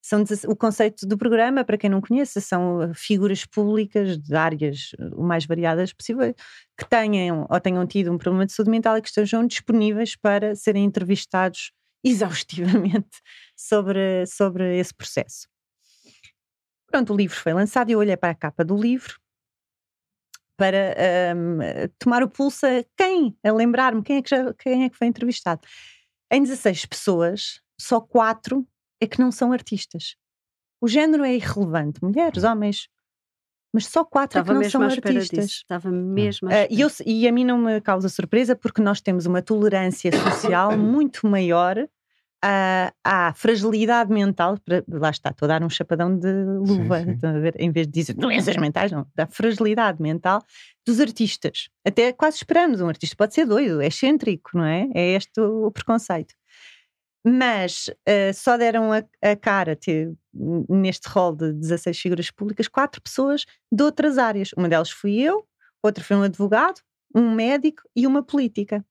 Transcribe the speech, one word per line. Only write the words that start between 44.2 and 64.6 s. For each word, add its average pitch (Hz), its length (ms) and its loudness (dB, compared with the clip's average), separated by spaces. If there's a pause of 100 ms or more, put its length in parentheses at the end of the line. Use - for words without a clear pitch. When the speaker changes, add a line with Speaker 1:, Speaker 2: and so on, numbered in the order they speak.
Speaker 1:
pra-, 175 240 -2
lá 156 220 -2
está, 139 220 -4
estou 147 160 -4
a - 20 2
dar 160 140 0
um 165 60 -2
chapadão 175 480 -2
de 175 100 -2 (320)
luva, 180 400 0
Speaker 3:
Sim, 170 60 -6
sim. 175 80 -2
Speaker 1:
estão 156 220 -2
a 151 40 0
ver? 160 180 -2
Em 170 140 0
vez 160 160 0
de 147 60 -10
dizer 156 200 -4
doenças 185 440 -2
mentais, 180 340 0
não, 143 240 -6
da 156 120 -2
fragilidade 214 760 0
mental 170 420 -2 (420)
dos 233 140 0
artistas. - 680 -2 (180)
Até 233 280 2
quase 311 240 2
esperamos, 330 420 2
um 175 80 0
artista 160 280 -6
pode 208 180 0
ser 311 140 2
doido, 208 340 2
é 143 60 2
excêntrico, 247 640 0
não 170 120 2
é? 175 280 0
É 175 200 2
este 196 280 -2
o, 220 240 0
o 226 60 0
preconceito. 208 600 -2 (920)
Mas, 233 640 0 (160)
eh, 196 260 4
só 240 240 2
deram 226 380 2
a, 220 100 0 (180)
a 208 140 4
cara 196 400 0
te-, 160 380 -2 (200)
n-, 170 360 -4
neste 190 400 0
rol 175 260 2
de 160 180 -4
dezasseis 165 460 -4
figuras 175 320 -4
públicas, 208 380 -4
quatro - 320 -2
pessoas 285 440 -2 (260)
de 233 120 2
outras 294 340 0
áreas. 214 380 0
Uma 175 140 0